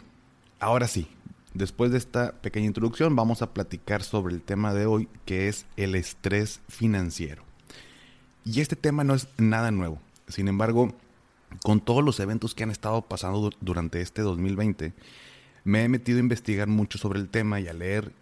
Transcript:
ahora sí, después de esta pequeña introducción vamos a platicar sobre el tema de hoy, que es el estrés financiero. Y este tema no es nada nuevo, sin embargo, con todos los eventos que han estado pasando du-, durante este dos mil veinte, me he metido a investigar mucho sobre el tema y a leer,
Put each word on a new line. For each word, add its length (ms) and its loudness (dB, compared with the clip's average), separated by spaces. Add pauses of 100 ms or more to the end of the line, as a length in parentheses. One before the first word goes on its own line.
(580)
ahora 300 2
sí, 180 -4 (460)
después 400 0
de 60 2
esta 340 -2
pequeña 340 -4
introducción 480 2
vamos 280 2
a 120 -6
platicar 480 -4
sobre 320 -2
el 80 -6
tema 320 0
de 120 2
hoy, 220 2 (180)
que 220 0
es 180 -6 (100)
el 180 -2
estrés 760 -2
financiero. 760 -2 (1000)
Y 160 0
este 140 0
tema 300 2
no 100 4
es 220 0
nada 340 4
nuevo, 300 -2 (280)
sin 200 -2
embargo, 460 2 (680)
con 180 4
todos 220 2
los 160 2
eventos 340 -2
que 120 -6
han 80 -4
estado 300 -2
pasando 380 -2
du-, 200 -2
durante 400 -2
este 220 -6
dos 160 0
mil 180 0
veinte, 360 -2 (680)
me 220 2
he 40 2
metido 300 2
a 20 4
investigar 460 0
mucho 320 2
sobre 220 -2
el 80 -8
tema 320 0
y 80 -6
a 40 -10
leer, 500 -4